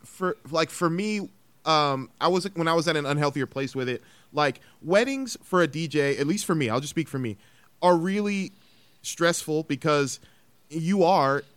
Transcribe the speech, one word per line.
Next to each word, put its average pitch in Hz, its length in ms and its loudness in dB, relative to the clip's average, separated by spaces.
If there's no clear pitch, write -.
for, - 340 -6
like, 160 200 0
for 175 180 0
me, 202 400 -2
um, 143 420 2
I 160 100 2
was, 185 260 0
when 165 120 -2
I 165 60 2
was 165 160 2
at 160 80 2
an 147 80 -2
unhealthier 143 460 -2
place 135 260 -6
with 127 140 -4
it, 120 100 -6
like, 147 280 0
weddings 247 640 0
for 180 180 0
a 165 60 4
D 156 200 -6
J, 139 300 0
at 139 100 -2
least 196 200 -2
for 190 80 0
me, 139 160 0
I'll 120 100 0
just 143 120 -8
speak 160 160 -4
for 139 100 -8
me, 113 180 -6
are 180 140 6
really 196 560 -2
stressful 160 640 -2
because 143 540 0
you 165 340 0
are, 143 400 4